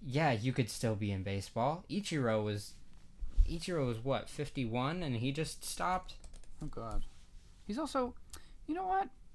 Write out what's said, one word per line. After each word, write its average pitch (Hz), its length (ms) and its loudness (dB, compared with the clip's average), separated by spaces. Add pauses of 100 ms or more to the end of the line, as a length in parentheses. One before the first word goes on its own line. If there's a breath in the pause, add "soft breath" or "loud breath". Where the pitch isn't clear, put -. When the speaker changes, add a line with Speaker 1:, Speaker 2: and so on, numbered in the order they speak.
Speaker 1:
yeah, 143 260 4
you 120 220 2
could 120 160 4
still 110 260 0
be 104 160 0
in 95 120 0
baseball. 113 680 0
Ichiro 131 540 2
was, 104 300 -2 (720)
Ichiro 160 380 2
was 117 120 2
what, 120 300 0
fifty-one, 139 720 0
and 135 140 0
he 127 160 2
just 147 320 -4
stopped? 185 520 -2 (460)
Speaker 2:
Oh, 151 40 -4
God. 113 400 0 (600)
He's 208 120 -4
also, 254 360 0 (520 loud breath)
you 302 80 -2
know 370 120 -2
what? 381 220 2 (260)